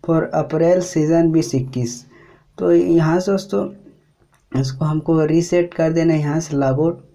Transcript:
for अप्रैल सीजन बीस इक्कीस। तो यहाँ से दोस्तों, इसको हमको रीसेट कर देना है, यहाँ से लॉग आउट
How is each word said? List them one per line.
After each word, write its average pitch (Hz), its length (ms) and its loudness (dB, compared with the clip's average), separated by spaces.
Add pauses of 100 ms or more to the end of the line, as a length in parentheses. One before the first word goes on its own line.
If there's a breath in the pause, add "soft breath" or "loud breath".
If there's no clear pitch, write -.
for 165 140 2 (100)
अप्रैल 160 460 0
सीजन 165 520 0
बीस 160 240 0
इक्कीस। 123 500 -4 (520 soft breath)
तो 180 140 0
यहाँ 170 480 2
से 196 120 -2
दोस्तों, 196 380 -4 (920)
इसको 135 240 -4
हमको 156 400 0
रीसेट 170 480 0
कर 160 180 0
देना 165 220 2
है, 156 60 2
यहाँ 147 200 -2
से 151 180 -4
लॉग 135 220 0
आउट 165 360 -2